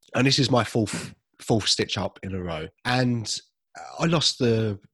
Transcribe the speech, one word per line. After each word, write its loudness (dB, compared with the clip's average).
And 4
this 4
is 2
my 6
fourth, -2
fourth 0
Stitch 0
Up -4
in -8
a -6
row. -6
And 0
I -2
lost 0
the 2